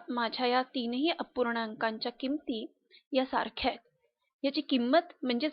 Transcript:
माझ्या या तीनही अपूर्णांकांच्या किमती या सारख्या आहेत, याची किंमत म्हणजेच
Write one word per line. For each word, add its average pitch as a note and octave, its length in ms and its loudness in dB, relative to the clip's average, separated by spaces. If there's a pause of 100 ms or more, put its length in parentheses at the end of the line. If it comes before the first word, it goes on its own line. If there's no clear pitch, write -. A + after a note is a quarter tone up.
माझ्या A#3+ 380 -2
या B3 160 4
तीनही B3+ 480 0
अपूर्णांकांच्या A#3 1000 -2
किमती C4+ 540 -4 (460)
या C4 120 4
सारख्या C4 460 -2
आहेत, - 80 -2 (640)
याची C#4 160 0
किंमत C#4 520 2 (100)
म्हणजेच B3+ 300 0